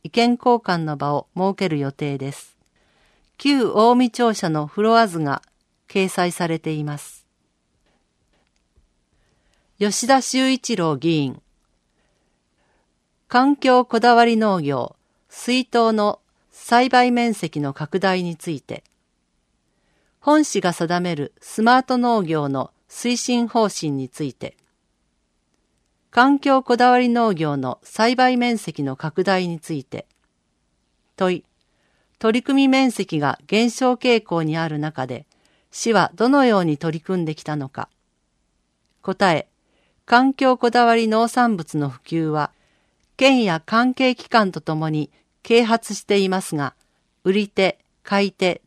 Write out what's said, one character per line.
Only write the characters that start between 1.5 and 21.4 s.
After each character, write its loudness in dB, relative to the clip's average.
け -4
る -2
予 -4
定 -6
で -8
す。 -20
旧 0
近 4
江 2
庁 0
舎 -4
の -2
フ -4
ロ 4
ア 4
図 -6
が -4
掲 0
載 -2
さ -4
れ -4
て -8
い -6
ま -8
す。 -20
吉 -2
田 2
修 -2
一 -4
郎 -2
議 -2
員。 -4
環 2
境 2
こ -2
だ 6
わ 6
り 2
農 0
業、 -4
水 -4
耕 2
の 0
栽 2
培 4
面 0
積 -8
の -4
拡 -6
大 0
に -6
つ -12
い -8
て。 -14
本 2
市 -4
が 0
定 -2
め -4
る -8